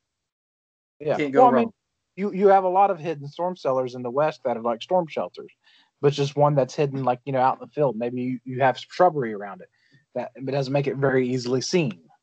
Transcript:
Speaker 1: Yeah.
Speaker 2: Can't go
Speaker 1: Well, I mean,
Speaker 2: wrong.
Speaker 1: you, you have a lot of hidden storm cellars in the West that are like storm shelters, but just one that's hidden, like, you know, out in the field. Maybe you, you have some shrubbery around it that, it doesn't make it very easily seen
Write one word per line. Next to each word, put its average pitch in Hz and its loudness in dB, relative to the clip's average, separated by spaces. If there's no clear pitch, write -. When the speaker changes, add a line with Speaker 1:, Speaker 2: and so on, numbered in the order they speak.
Speaker 1:
Yeah. 147 -2
Speaker 2:
Can't 143 -2
go - 6
Speaker 1:
Well, 247 8
I - 6
mean, - 4
Speaker 2:
wrong. - -8
Speaker 1:
you, 190 -4
you 196 4
have 190 8
a 180 0
lot 196 4
of 170 -6
hidden 151 -8
storm 175 -6
cellars 131 -2
in 127 -10
the 123 -6
West 147 -2
that 120 -2
are 113 -8
like 117 -2
storm 180 0
shelters, 90 -10
but 143 4
just 143 -4
one 147 2
that's 131 0
hidden, 135 -2
like, 123 0
you 139 -8
know, 131 0
out 127 0
in 123 -14
the - -20
field. 135 0
Maybe 123 -6
you, 127 -4
you 127 -8
have 135 2
some - -18
shrubbery 147 0
around 98 -12
it - -20
that, 120 -8
it 131 -12
doesn't 135 -2
make 143 0
it 131 -2
very 131 2
easily 123 -2
seen 147 -2